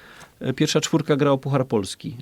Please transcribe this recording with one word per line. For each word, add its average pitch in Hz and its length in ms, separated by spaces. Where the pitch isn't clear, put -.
e, 127 120
pierwsza 151 280
czwórka 151 360
gra 143 140
o 135 80
Puchar 135 280
Polski. 107 560